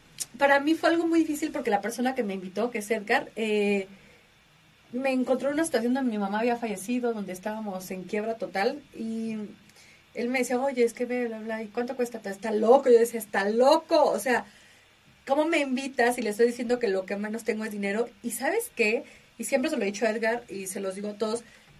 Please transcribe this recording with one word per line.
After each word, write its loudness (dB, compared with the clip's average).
para 6
mí 2
fue 2
algo 2
muy 4
difícil -2
porque -4
la 2
persona -2
que -2
me -4
invitó, -4
que -6
es -8
Edgar, 0
eh, 0
me 0
encontró 0
en 0
una 2
situación 0
donde 0
mi -2
mamá 0
había 2
fallecido, -2
donde -6
estábamos -8
en -8
quiebra -4
total, -4
y -6
él -4
me 0
decía, 0
"Oye, 2
es 2
que -4
ve, -4
bla, -8
bla, -8
¿y -10
cuánto -6
cuesta? -4
Está -6
loco". 6
Yo 10
decía, 2
"Está -2
loco, 6
o 2
sea, 0
¿cómo 2
me 2
invitas 0
y -4
le -2
estoy 4
diciendo -2
que 0
lo 0
que -6
menos -6
tengo -4
es -8
dinero?". -2
¿Y -6
sabes -2
qué? 0
Y -8
siempre 0
se -2
lo 0
he 0
dicho -2
a 2
Edgar -2
y -10
se -8
los -4
digo -8
a -10
todos, -2